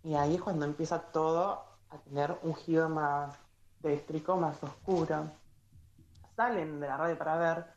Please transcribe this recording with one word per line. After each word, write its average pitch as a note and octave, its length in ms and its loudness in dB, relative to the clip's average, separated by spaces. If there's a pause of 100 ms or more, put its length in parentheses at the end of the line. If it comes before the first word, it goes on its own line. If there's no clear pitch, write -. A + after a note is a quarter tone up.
Y D#3 100 -2
ahí D3 200 4
es F#3 80 -2
cuando E3 220 -2
empieza D#3+ 360 -2
todo E3 640 0 (280)
a D3+ 80 -16
tener C#3+ 440 -2
un E3 140 -2
giro D#3+ 320 2
más C#3+ 480 0 (460)
tétrico, D#3 540 0
más D#3 260 0
oscuro. D#3 680 0 (1040)
Salen E3+ 440 0
de C#3+ 60 -4
la C#3 100 -2
radio D#3+ 220 0
para D#3 180 0
ver E3+ 300 2 (100)